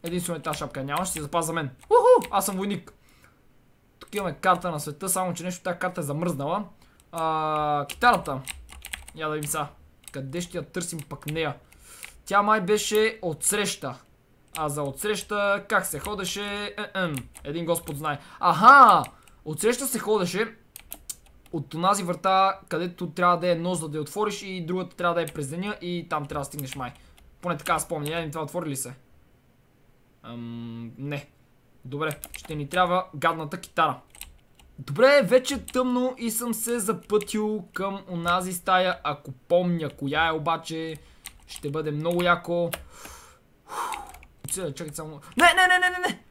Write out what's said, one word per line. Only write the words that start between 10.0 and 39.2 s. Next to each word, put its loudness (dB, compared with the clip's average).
Къде -8
ще -8
я -6
търсим -8
пък -14
нея? -2
Тя 4
май 4
беше 2
отсреща. -2
А -2
за -4
отсреща -2
как 4
се -6
ходеше? -6
Е-ем. -4
Един -6
Господ -4
знае. -4
Аха! 10
Отсреща 0
се -4
ходеше 0
от -6
онази 2
врата, 2
където -4
трябва 4
да 2
е 6
нос, -2
за -6
да -6
я -4
отвориш, -2
и -8
другата -4
трябва 0
да 2
е -4
през -6
деня -6
и -6
там -2
трябва -6
да -6
стигнеш -12
май. -8
Поне -4
така -2
аз -2
помня. -4
Я -4
това -6
отвори -4
ли -4
се? -8
Ам, -10
не. -8
Добре, -4
ще -10
ни -6
трябва 2
гадната -2
китара. 0
Добре, 6
вече 4
е -6
тъмно 0
и -2
съм -4
се -2
запътил 0
към -4
онази 0
стая. 2
Ако -6